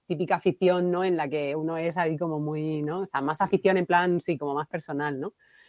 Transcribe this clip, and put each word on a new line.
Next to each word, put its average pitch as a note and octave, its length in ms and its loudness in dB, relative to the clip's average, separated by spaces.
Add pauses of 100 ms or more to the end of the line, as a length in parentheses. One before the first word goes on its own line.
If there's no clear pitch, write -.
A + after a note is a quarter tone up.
típica F3 300 0
afición, F3+ 560 2
¿no? F3 120 0
En F#3 120 2
la D3+ 120 -2
que D3 280 -2
uno D#3+ 220 -4
es E3 180 -2
ahí E3 220 0
como D#3+ 200 -2
muy, D#3 440 -2
¿no? D#3 180 -2
O F#3+ 60 -4
sea, C#3 160 -4
más D3+ 180 -2
afición F#3+ 380 4
en F3+ 80 0
plan, F3 340 4
sí, E3 160 -2
como C#3+ 180 -4
más D3+ 140 -4
personal, D3 500 -6
¿no? E3 140 -8 (360)